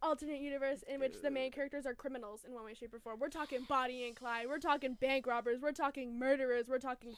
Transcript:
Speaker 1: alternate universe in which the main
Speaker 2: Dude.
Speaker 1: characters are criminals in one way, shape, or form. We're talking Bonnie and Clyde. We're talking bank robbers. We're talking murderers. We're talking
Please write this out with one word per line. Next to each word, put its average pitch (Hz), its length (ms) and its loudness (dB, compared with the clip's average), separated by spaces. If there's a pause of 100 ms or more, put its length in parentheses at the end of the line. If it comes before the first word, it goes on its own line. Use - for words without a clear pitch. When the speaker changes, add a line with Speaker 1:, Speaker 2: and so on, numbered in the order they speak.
Speaker 1:
alternate 302 400 0
universe 277 440 -2
in 277 140 -6
which 269 220 -2
the 285 100 2
main 262 140 0
Speaker 2:
Dude. 262 100 -4
Speaker 1:
characters 277 300 -4
are 254 80 -2
criminals 240 520 -8
in 254 80 -12
one 226 120 -10
way, 214 80 -12
shape, 233 200 -12
or 233 60 -14
form. 220 220 -10
We're 294 80 2
talking 294 300 -4 (100)
Bonnie 254 360 2
and 240 120 -6
Clyde. 233 320 -2
We're 294 100 -2
talking 277 360 2
bank 262 320 2
robbers. 240 340 2
We're 294 100 4
talking 269 480 -2
murderers. 254 480 4
We're 254 120 2
talking 247 380 -6